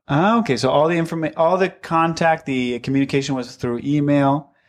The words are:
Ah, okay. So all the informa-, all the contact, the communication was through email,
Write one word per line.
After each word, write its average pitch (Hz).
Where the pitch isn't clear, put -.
Ah, 190
okay. 139
So 151
all 151
the 175
informa-, 165
all 170
the 185
contact, 165
the 123
communication 135
was 120
through 120
email, 143